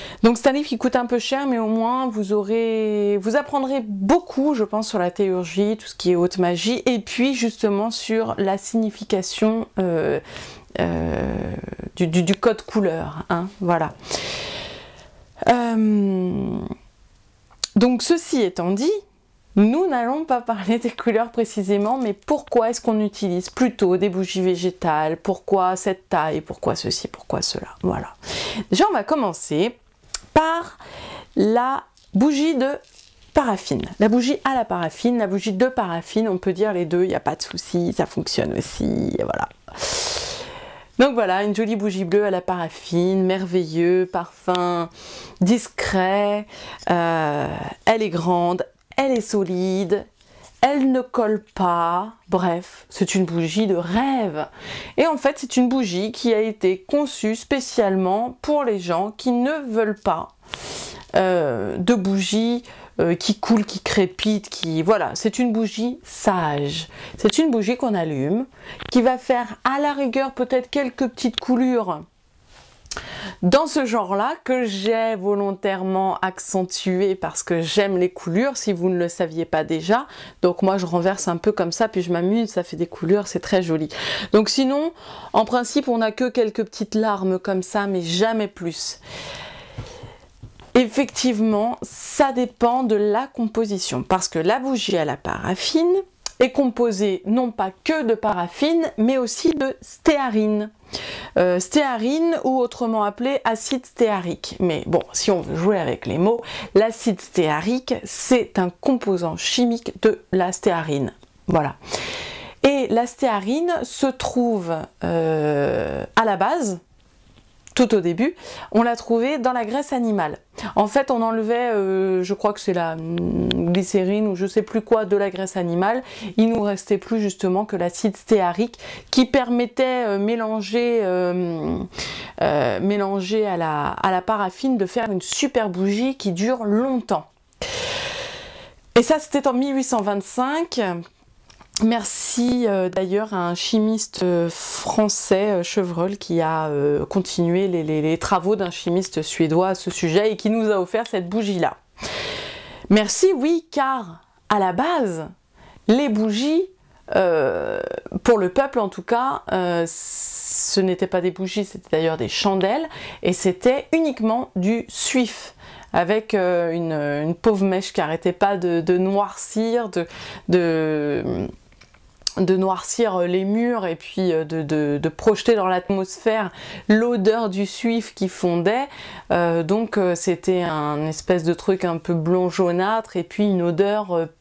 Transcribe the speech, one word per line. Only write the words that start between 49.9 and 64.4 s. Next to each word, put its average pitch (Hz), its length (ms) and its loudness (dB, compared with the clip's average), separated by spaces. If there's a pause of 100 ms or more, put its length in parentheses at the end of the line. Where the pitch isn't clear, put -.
elle 269 300 4
ne 254 80 4
colle 214 420 0 (140)
pas, 175 600 0 (120)
bref, 180 600 -2
c'est - 260 -2
une 190 80 4
bougie 170 420 0
de 190 120 2
rêve. 190 680 0 (500)
Et 294 100 4
en 311 80 0
fait, 277 240 0
c'est - 160 -6
une 247 140 4
bougie 214 420 0
qui 233 220 0
a 214 80 4
été 202 440 0
conçue 254 520 0
spécialement 214 1040 0
pour 294 240 2
les 214 120 0
gens 175 340 -2
qui 247 200 -2
ne 247 220 2 (160)
veulent 214 340 0
pas, 165 300 -2 (840)
euh, 180 640 2
de 208 180 4
bougies, 208 680 0 (360)
euh, 170 160 2
qui - 240 0
coulent, 220 240 4
qui 190 160 -10
crépitent, 208 720 0